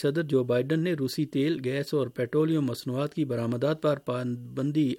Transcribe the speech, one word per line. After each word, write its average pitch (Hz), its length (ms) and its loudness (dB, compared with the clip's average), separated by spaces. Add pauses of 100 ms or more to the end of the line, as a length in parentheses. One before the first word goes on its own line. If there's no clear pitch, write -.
صدر 151 220 2
جو 135 200 2
بائیڈن 127 360 2
نے 175 140 0
روسی 143 320 -2
تیل، 143 380 0
گیس 139 300 -2
اور 135 140 2
پیٹرولیم 151 540 0
مصنوعات 131 520 -2
کی 156 120 0
برآمدات 123 560 0
پر 147 160 2
پابندی 127 1000 -2